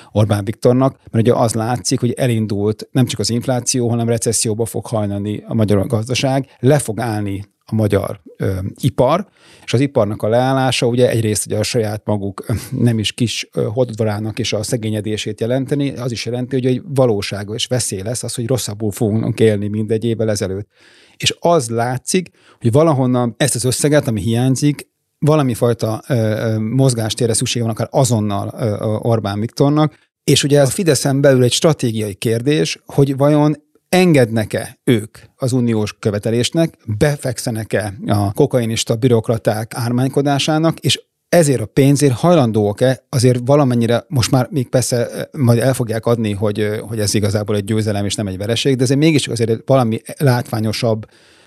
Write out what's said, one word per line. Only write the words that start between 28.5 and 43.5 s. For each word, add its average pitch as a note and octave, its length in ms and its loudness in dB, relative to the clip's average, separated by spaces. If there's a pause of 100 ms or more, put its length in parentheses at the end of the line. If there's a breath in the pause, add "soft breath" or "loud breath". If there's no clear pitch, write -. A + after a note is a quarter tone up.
ö, C3 80 -4
ö, G#2+ 300 -2
Orbán G#2 440 -2
Viktornak, C#3+ 580 0 (260 soft breath)
és - 200 2
ugye C#3+ 180 4
a C#3 40 6
Fideszen C#3 560 0
belül C3+ 220 6
egy A#2+ 100 2
stratégiai A2 600 0
kérdés, B2 720 -2
hogy C#3 320 2
vajon D3 460 2 (260)
engednek-e B2 920 2
ők A2 340 0 (180)
az B2+ 160 -2
uniós A#2 480 0
követelésnek, A#2 760 0 (240)
befekszenek-e A#2 960 -4 (140)
a G2+ 240 0
kokainista A#2 640 0
bürokraták A2+ 800 0
ármánykodásának, C#3 1040 0
és - 220 -2 (280)
ezért D3 320 4
a G#2 40 -6
pénzért C3+ 480 4
hajlandóak-e A#2+ 960 2
azért B2 360 4
valamennyire, A#2+ 600 2